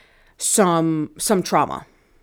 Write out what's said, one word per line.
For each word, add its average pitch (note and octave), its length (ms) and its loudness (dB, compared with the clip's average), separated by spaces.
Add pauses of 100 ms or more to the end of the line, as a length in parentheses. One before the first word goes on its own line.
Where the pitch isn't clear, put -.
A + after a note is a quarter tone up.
(360)
some, E3 800 0
some F#3+ 280 0
trauma. C3+ 420 -2 (360)